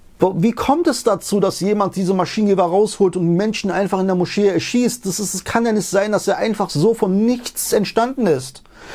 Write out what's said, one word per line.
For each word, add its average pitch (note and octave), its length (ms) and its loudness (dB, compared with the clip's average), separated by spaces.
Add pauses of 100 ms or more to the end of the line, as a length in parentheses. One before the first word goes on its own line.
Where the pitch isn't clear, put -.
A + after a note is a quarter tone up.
(180)
wo, F#3 200 2
wie G#3+ 160 2
kommt D#4+ 340 0
es C4 160 -2
dazu, G3+ 380 0
dass F#3+ 180 0
jemand G3 380 0
diese F#3+ 160 0
Maschinengewehr F#3+ 520 2
rausholt F#3+ 520 2
und E3+ 180 2
Menschen G#3 340 -2
einfach F#3+ 300 0
in F#3+ 80 0
der F#3+ 80 0
Moschee F3+ 320 0
erschießt? G3 580 0
Das F#3 140 -4
ist, G3+ 140 -6
das F#3+ 100 -8
kann A#3 220 0
ja A3+ 80 2
nicht G#3 160 0
sein, G3+ 240 0
dass G3 140 0
er G3 100 0
einfach G#3 320 -2
so F3+ 240 2
vom G#3 320 2
Nichts - 480 -4
entstanden A3+ 540 0
ist. C3 360 -2 (320)